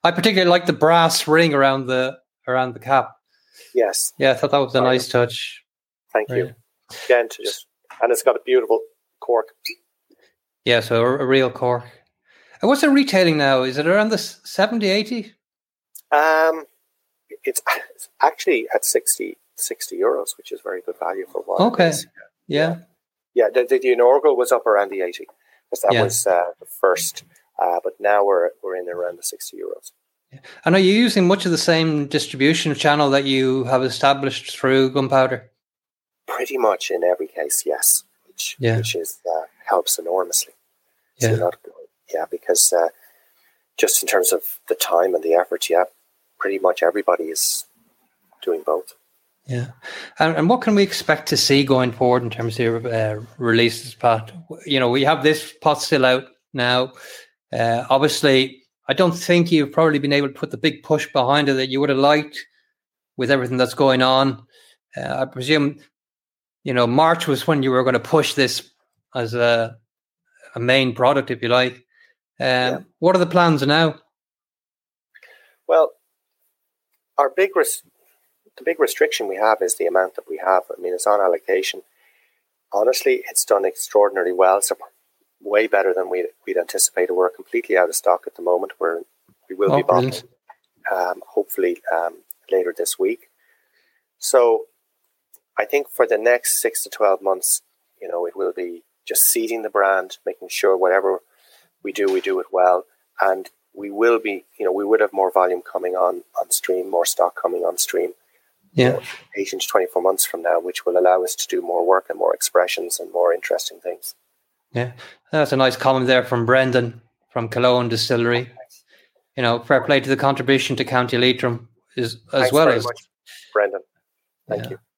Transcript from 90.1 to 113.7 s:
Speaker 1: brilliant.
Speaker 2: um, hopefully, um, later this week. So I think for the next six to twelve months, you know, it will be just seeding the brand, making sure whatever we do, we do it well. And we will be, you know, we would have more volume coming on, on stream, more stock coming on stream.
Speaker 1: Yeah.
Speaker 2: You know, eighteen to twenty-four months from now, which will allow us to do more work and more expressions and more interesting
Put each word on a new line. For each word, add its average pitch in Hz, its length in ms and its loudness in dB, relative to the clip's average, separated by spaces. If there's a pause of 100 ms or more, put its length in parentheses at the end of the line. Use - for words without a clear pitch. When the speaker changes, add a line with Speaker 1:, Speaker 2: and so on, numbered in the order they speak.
Speaker 1:
brilliant. 90 280 -2
Speaker 2:
um, 90 100 -18
hopefully, 92 560 -4 (100)
um, 85 300 -4 (280)
later 90 260 0
this - 220 -6
week. 104 300 -4 (920)
So 117 480 4 (920)
I 104 60 -2
think 143 260 -2
for 120 160 2
the 110 120 0
next 120 420 0
six - 240 -4
to - 60 -14
twelve 190 320 0
months, 190 400 -2 (380)
you 95 80 -12
know, 87 180 -4
it 87 100 -10
will 92 160 -4
be 87 320 -10 (220)
just - 160 -2
seeding 113 400 -2
the 107 80 -6
brand, 98 540 0
making 92 240 -10
sure 95 280 0
whatever 92 440 2 (640)
we 98 100 -10
do, 98 200 -2
we 92 80 0
do 95 200 -4
it 87 120 -10
well. 90 320 2 (360)
And 95 300 0 (240)
we 101 160 -12
will 113 300 2
be, 101 240 -8 (140)
you 107 60 -6
know, 92 80 0
we 101 120 -4
would 107 160 2
have 104 120 2
more 95 200 0
volume 92 300 2
coming 90 320 -6
on, 90 280 -2 (180)
on - 100 -10
stream, 92 400 -2
more 85 140 0
stock 87 360 0
coming 87 220 -2
on 87 160 -4
stream. 90 340 -4 (640)
Speaker 1:
Yeah. 127 120 4
Speaker 2:
You 127 60 2
know, - 100 -6 (340)
eighteen 98 240 -6
to - 60 -4
twenty-four 92 360 0
months 95 220 0
from - 180 -8
now, 82 180 0
which 90 260 -8
will 87 100 0
allow 90 280 4
us 90 100 -6
to - 140 -8
do 90 120 -2
more 87 240 -2
work 95 240 2
and - 100 -10
more - 160 0
expressions 90 640 -2
and 87 120 -14
more 87 200 2
interesting - 480 -6